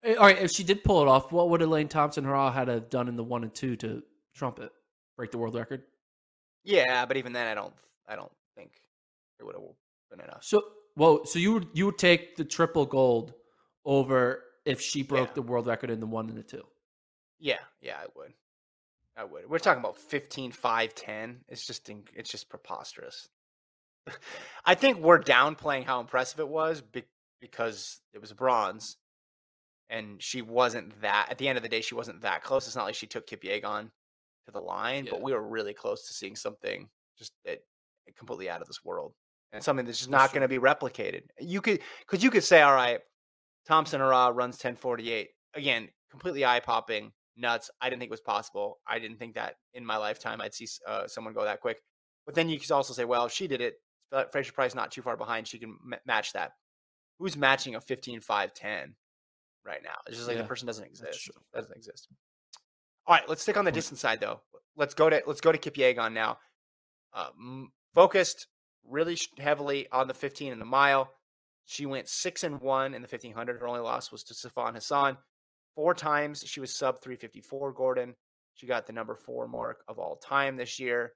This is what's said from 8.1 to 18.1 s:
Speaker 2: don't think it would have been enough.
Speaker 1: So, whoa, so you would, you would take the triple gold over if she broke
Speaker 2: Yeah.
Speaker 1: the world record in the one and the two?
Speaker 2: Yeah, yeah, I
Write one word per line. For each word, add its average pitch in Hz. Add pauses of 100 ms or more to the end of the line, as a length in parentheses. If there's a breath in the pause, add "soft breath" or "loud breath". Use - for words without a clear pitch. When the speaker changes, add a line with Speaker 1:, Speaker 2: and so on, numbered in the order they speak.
Speaker 2:
don't 95 (240)
think - (680)
it -
would 98
have 104 (480)
been 87
enough. -
Speaker 1:
So, 208 (320)
whoa, 151
so -
you 196
would, 196
you 180
would 202
take 175
the 160
triple 160
gold 127 (520)
over 131 (220)
if 131
she -
broke 131
Speaker 2:
Yeah. -
Speaker 1:
the 143
world 120
record 117
in 113
the 113
one 110
and 113
the 110
two? - (760)
Speaker 2:
Yeah, 131 (220)
yeah, -
I - (100)